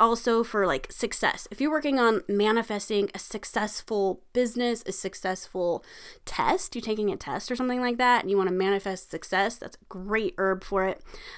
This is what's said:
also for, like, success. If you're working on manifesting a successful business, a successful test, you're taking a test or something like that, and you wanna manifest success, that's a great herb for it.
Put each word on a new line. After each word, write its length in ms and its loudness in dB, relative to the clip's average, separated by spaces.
also 420 4
for, 240 2
like, 240 0
success. 600 -2
If 100 -8
you're 100 2
working 300 2
on 280 4
manifesting 840 2
a 40 -10
successful 1040 -2
business, 540 0
a 60 -6
successful 920 -4
test, 500 0
you're 80 -6
taking 280 0
a 60 -2
test 360 -6
or 40 -2
something 240 0
like 180 0
that, 240 6
and 80 -2
you 60 4
wanna 160 4
manifest 580 0
success, 460 -2
that's 200 -12
a 120 -20
great 500 -2
herb 260 0
for 200 0
it. 160 -2